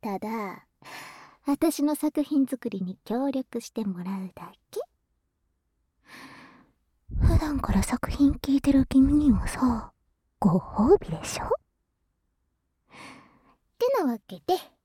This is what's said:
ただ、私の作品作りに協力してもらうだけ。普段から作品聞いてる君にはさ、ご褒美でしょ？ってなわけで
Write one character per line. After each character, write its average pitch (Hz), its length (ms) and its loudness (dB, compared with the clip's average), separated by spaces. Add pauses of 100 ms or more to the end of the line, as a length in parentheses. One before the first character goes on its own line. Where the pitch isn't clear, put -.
た 196 180 -6
だ、 214 480 -8 (760)
私 285 380 0
の 294 120 0
作 302 280 -2
品 269 240 2
作 240 240 -8
り 196 100 -8
に 185 240 -8
協 262 260 -2
力 262 300 -6
し - 100 -16
て 226 140 -6
も 180 180 -6
ら 190 160 -8
う 185 160 -10
だ - 180 -18 (180)
け。 440 100 -10 (2500)
普 - 180 6
段 294 220 0
か - 120 -2
ら 190 100 2
作 - 280 -4
品 277 240 2
聞 - 220 0
い 277 60 2
て 277 100 2
る 269 140 4
君 269 280 4
に 294 180 6
は 185 140 2
さ、 240 460 -2 (460)
ご 185 200 4
褒 254 400 4
美 - 120 -6
で - 140 -8
し - 180 -8
ょ？ - 40 -8
っ - 20 -10 (2250)
て 466 80 0 (120)
な 349 140 2
わ 226 140 -4
け 180 200 -16
で 349 80 2 (300)